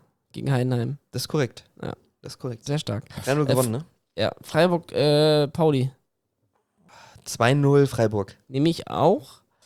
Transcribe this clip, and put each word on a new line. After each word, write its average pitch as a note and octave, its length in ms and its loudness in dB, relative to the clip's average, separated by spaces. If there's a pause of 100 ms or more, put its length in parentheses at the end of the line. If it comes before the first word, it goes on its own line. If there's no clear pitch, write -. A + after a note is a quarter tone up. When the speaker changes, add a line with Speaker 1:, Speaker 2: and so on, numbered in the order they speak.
(320)
Speaker 1:
gegen C3+ 200 -4
Heidenheim. B2+ 460 -2 (120)
Speaker 2:
Das A#2+ 120 -8
ist - 60 -10
korrekt. - 360 -4 (180)
Speaker 1:
Ja. - 120 -10 (260)
Speaker 2:
Das - 140 -16
ist - 40 -20
korrekt. B2 280 -12
Speaker 1:
Sehr C#3+ 120 -4
stark. A#2 260 -8 (200)
Speaker 2:
Drei C3 100 0
null D3+ 120 2
Speaker 1:
Äh, B2+ 40 2
Speaker 2:
gewonnen, B2+ 200 2
ne? B2 140 -6 (340)
Speaker 1:
Ja, G#2 140 -2 (100)
Freiburg, E3+ 500 0
äh, D3 560 2
Pauli. C#3 420 0 (1300)
Speaker 2:
Zwei A#2+ 300 0
null C#3+ 320 4
Freiburg. G#2+ 500 -2 (120)
Speaker 1:
Nehme C#3 200 0
ich - 200 -6
auch. E3 520 0 (260)